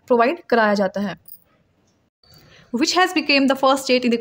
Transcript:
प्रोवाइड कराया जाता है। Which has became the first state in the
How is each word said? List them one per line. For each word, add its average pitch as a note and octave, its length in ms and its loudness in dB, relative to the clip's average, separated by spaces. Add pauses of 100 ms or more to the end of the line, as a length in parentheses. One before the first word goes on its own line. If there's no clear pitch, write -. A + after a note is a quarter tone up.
प्रोवाइड B3 440 0
कराया A3 240 2
जाता G3 260 -2
है। F#3 360 -10 (1400)
Which D#4+ 220 -2
has F4+ 140 0
became C#4 340 0
the C4+ 100 0
first C#4 280 0
state B3 200 0
in A#3+ 80 0
the A#3 80 -2